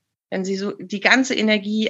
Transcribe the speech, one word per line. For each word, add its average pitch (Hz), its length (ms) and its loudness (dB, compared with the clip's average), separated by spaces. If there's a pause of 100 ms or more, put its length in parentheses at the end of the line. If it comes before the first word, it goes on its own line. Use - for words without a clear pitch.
(300)
wenn 185 160 -4
sie 196 100 -2
so 196 180 -4
die 190 260 -8
ganze 247 340 2
Energie, 214 560 2